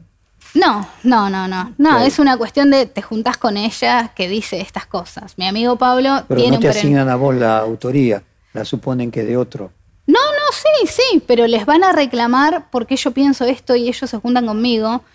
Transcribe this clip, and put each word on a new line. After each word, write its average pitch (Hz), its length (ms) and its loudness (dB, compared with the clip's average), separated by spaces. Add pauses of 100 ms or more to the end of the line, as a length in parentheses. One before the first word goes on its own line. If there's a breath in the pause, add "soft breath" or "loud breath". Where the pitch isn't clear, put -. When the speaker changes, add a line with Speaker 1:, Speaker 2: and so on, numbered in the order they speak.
(560)
Speaker 1:
no, 254 320 2 (160)
no, 226 260 2
no, 190 180 -4
no. 185 180 -6 (120)
No, 302 120 4
Speaker 2:
Claro. 254 160 4
Speaker 1:
es 277 120 0
una 277 200 4
cuestión 233 340 2
de 269 160 4
te - 160 -10
juntás 226 340 -4
con 214 200 -2
ella 233 580 -2
que 185 120 -4
dice 196 340 -6
estas - 260 -12
cosas. - 500 -12
Mi 185 80 -4
amigo 226 300 0
Pablo 254 520 2
Speaker 2:
Pero - 140 0
Speaker 1:
tiene 247 160 4
Speaker 2:
no 226 40 -2
te 190 80 2
Speaker 1:
un - 40 2
peren- - 60 -2
Speaker 2:
asignan 139 300 2
a 127 60 0
vos 131 200 0
la 113 240 2
autoría, 113 640 0 (300)
la 110 120 -8
suponen 123 460 -6
que 117 100 -8
es 110 60 -4
de 117 100 -2
otro. 120 340 -6 (360)
Speaker 1:
No, 277 100 4
no, 587 360 0
sí, 605 340 0
sí, 466 400 0
pero 240 180 2
les 226 220 0
van 320 160 4
a 381 80 4
reclamar 269 800 0
por 233 160 -4
qué 269 80 -2
yo 269 160 -2
pienso 269 340 0
esto 254 300 0
y 240 140 0
ellos 247 200 -8
se 233 80 -6
juntan 240 300 -2
conmigo, 226 560 -2 (120 soft breath)